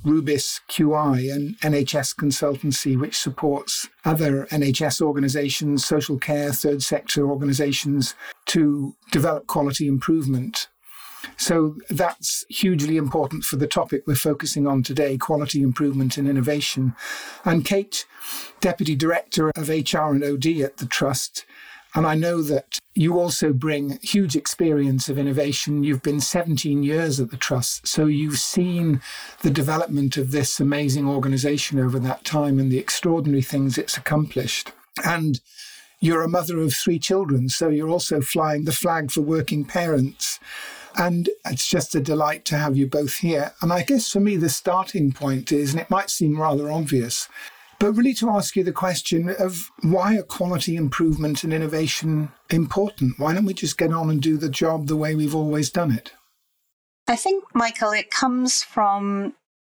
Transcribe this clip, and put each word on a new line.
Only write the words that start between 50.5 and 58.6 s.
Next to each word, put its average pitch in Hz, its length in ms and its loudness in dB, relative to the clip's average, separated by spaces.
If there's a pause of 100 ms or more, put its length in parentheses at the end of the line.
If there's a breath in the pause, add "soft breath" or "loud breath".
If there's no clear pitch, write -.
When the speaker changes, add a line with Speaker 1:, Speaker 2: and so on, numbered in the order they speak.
Speaker 1:
improvement 151 720 0
and 156 80 0
innovation 156 800 -2 (160)
important? 165 680 0
Why 151 160 0
don't 196 120 2
we 190 80 0
just - 240 -4
get 165 160 2
on 160 160 0
and 156 120 2
do 156 140 2
the 151 140 -2
job 160 380 0
the 156 100 0
way 156 180 0
we've 151 180 0
always 151 360 0
done 131 240 0
it? - 180 -6 (960)
Speaker 2:
I 240 80 2
think, 381 380 0
Michael, 226 380 0
it 208 200 -2
comes 254 500 0